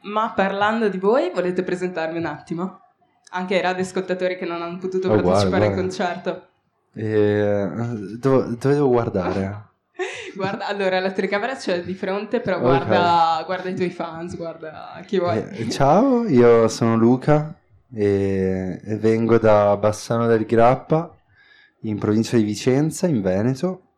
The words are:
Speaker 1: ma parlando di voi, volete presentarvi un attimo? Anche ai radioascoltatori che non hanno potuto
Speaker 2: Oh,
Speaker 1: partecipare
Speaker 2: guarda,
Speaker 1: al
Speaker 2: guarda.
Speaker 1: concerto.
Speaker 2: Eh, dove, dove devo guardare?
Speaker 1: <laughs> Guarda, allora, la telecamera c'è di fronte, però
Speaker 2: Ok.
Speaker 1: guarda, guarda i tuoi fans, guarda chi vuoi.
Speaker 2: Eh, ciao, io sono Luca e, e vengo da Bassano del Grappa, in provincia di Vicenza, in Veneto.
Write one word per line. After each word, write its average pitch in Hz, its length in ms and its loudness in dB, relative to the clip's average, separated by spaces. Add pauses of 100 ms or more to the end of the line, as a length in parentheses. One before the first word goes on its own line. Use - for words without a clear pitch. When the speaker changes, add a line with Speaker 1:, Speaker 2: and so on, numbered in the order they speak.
Speaker 1:
ma 214 300 -4
parlando 208 540 0
di 185 100 -4
voi, 254 340 2
volete 180 300 -2
presentarvi 170 560 -4
un 165 60 -4
attimo? 165 560 -8 (500)
Anche 185 240 -4
ai 175 80 2
radioascoltatori 185 720 -4
che 180 100 -10
non 170 140 -6
hanno 175 180 -10
potuto 185 300 -4
Speaker 2:
Oh, 110 120 4
Speaker 1:
partecipare 92 280 2
Speaker 2:
guarda, 92 80 0 (100)
Speaker 1:
al 101 60 0
Speaker 2:
guarda. 98 80 -4
Speaker 1:
concerto. 185 680 -6 (480)
Speaker 2:
Eh, 104 760 0 (480)
dove, 120 400 2
dove 135 160 0
devo 147 140 2
guardare? 101 760 -2 (280)
Speaker 1:
<laughs> 381 160 -8 (240)
Guarda, 196 320 -6
allora, 190 320 -2
la 190 140 -2
telecamera 202 420 -4
c'è 180 300 -4
di 185 100 -8
fronte, 208 460 -4
però 190 160 -2
Speaker 2:
Ok. - 60 -4
Speaker 1:
guarda, 165 840 2
guarda 185 240 -6
i 190 80 -6
tuoi 180 140 -2
fans, 170 460 -10
guarda 160 680 -14
chi 196 120 -2
vuoi. 175 320 0
Speaker 2:
Eh, - 180 -8
ciao, 233 580 4
io 120 420 8
sono 113 280 2
Luca 135 580 2 (400)
e, 95 880 0
e 107 140 -6
vengo 113 420 4
da 104 380 6
Bassano 107 500 -2
del 113 200 2
Grappa, 131 680 2 (680)
in 107 160 -4
provincia 110 400 2
di 110 60 4
Vicenza, 131 640 0
in 135 140 0
Veneto. 123 640 -2 (140)